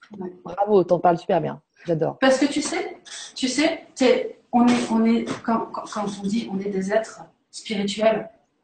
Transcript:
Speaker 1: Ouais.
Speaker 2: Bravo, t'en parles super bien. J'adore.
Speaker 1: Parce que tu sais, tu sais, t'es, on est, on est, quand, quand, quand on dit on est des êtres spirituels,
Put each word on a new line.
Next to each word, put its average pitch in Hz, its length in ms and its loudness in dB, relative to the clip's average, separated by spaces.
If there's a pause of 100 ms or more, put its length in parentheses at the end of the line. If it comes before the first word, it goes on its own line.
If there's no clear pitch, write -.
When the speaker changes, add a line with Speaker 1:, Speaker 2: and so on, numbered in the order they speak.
(200)
Speaker 1:
Ouais. 180 120 -12 (140)
Speaker 2:
Bravo, 196 380 2
t'en 175 160 2
parles 170 180 4
super 170 240 0
bien. 147 200 -8 (240)
J'adore. 156 340 -2
Speaker 1:
Parce - 200 4
que 294 60 2
tu 285 160 -2
sais, - 360 -6 (380)
tu 262 140 -4
sais, 311 360 -2 (100)
t'es, - 440 2 (140)
on 240 120 6
est, 240 260 2
on 226 140 2
est, 233 200 2 (180)
quand, 226 300 -2
quand, - 100 -10 (100)
quand 208 120 -4 (180)
on - 20 -4
dit 208 260 -4
on 190 80 -4
est 202 100 -6
des 190 240 -4
êtres - 280 -2 (300)
spirituels, 214 760 -2 (340)